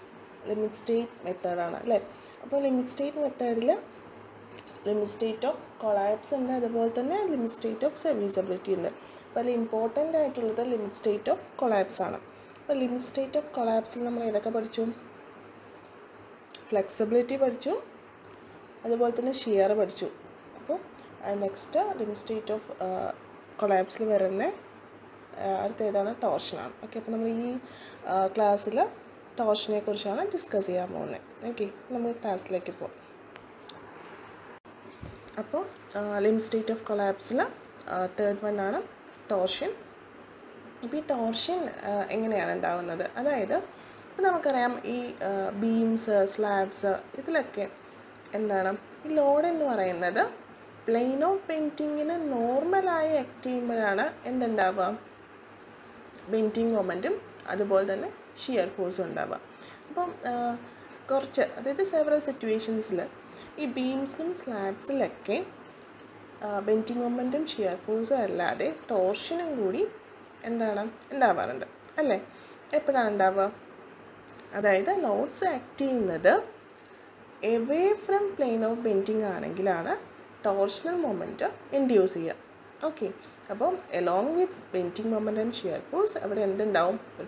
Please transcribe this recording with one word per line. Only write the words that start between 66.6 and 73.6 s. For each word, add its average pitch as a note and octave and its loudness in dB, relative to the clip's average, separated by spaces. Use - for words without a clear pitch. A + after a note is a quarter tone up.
മൊമെൻറ്റും B3 0
shear F#3+ 0
ഫോഴ്സും A3 0
അല്ലാതെ F#3+ 0
ടോർഷനും A#3+ 0
കൂടി B3+ 2
എന്താണ് A3+ 0
ഉണ്ടാവാറുണ്ട് F3 4
അല്ലേ? G#3 4
എപ്പോഴാണ് C#4 4
ഉണ്ടാവുക? G3 4